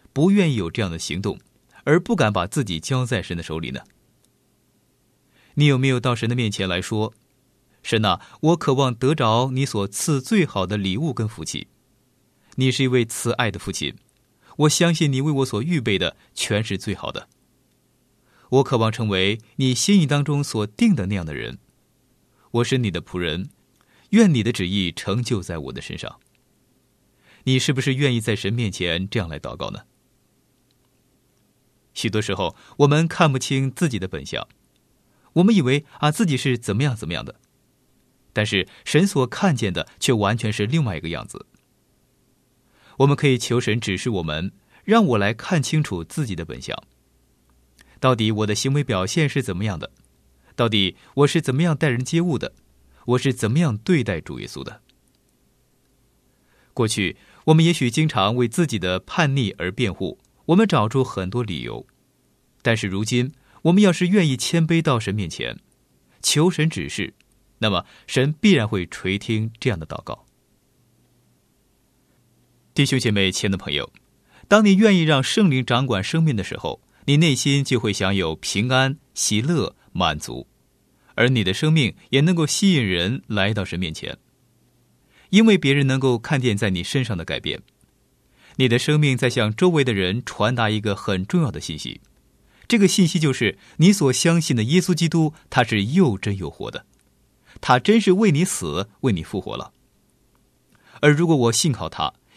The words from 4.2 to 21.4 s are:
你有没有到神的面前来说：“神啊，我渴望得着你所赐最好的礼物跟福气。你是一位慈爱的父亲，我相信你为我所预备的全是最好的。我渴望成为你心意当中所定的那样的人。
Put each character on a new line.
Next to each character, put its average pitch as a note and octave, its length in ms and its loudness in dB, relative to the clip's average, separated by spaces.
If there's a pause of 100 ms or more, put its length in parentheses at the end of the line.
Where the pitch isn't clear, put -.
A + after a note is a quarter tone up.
你 D3 100 2
有 C#3 120 4
没 C3+ 120 2
有 B2 100 0
到 B2 160 -2
神 A2+ 140 -4
的 B2 60 -2
面 A#2 140 -2
前 G2 180 -4
来 F2+ 140 -2
说 G#2+ 320 -4 (680)
：“神 G#2+ 220 0
啊， F2+ 160 0 (180)
我 D#3+ 160 2
渴 D3+ 180 0
望 B2+ 220 0
得 C3 180 0
着 B2 380 0
你 C3 140 -2
所 G2+ 220 -2
赐 C#3 340 -2
最 G3 240 2
好 F#2+ 200 -2
的 G#2 120 -4
礼 F#2+ 180 -2
物 C#3 180 -4
跟 A2 140 -4
福 D#2+ 160 -12
气。 - 240 -10 (880)
你 C3 160 0
是 C3+ 120 0
一 C3 40 2
位 B2 160 2
慈 A#2 300 -4
爱 A#2 180 -2
的 - 80 -10
父 - 100 -8
亲， D2+ 240 -6 (640)
我 D3+ 100 4
相 E3+ 260 2
信 D3+ 160 2
你 C3 80 -2
为 D3 120 -2
我 C3+ 140 0
所 G#2 160 -4
预 D#3+ 200 -2
备 G#2 180 0
的 E2+ 160 -4 (180)
全 G#2+ 300 -2
是 G2+ 140 -6
最 G2 180 -8
好 - 160 -10
的。 - 160 -12 (1200)
我 C3 140 4
渴 B2+ 140 -2
望 A2 140 0
成 A2 180 -4
为 G2 300 0 (160)
你 C3 180 0
心 G3+ 260 4
意 D#3 60 4
当 C#3+ 180 0
中 C#3+ 200 -2
所 G#2+ 240 -4
定 A3+ 260 2
的 G2 140 -2
那 G2+ 80 -2
样 F2 100 -4
的 D2+ 80 -8
人。 A#1 240 -10 (920)